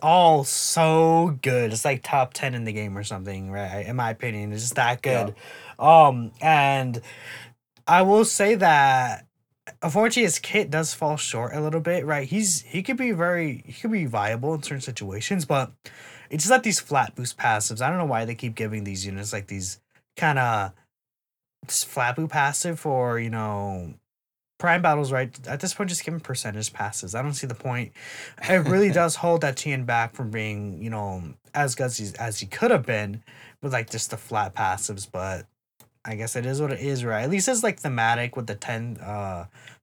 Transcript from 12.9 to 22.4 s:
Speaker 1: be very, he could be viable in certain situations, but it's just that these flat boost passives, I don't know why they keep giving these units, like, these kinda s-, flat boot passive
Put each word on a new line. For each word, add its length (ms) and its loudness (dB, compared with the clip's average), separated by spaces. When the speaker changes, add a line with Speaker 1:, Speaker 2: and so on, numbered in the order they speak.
Speaker 1:
be 140 0
very, 540 -2
he 80 -20
could 180 -6
be 140 0
viable 480 -2
in 100 -6
certain 180 -8
situations, 640 -6
but 260 0
it's 140 -4
just 60 0
that 140 8
these 160 0
flat 360 -2
boost 220 -8
passives, 440 0
I 80 0
don't 80 -2
know 80 -2
why 200 -2
they 100 -8
keep 200 -8
giving 280 -6
these 220 -8
units, 280 -8
like, 140 -8
these 320 -8
kinda 580 0
s-, 160 -2
flat 320 -2
boot 140 -4
passive 500 0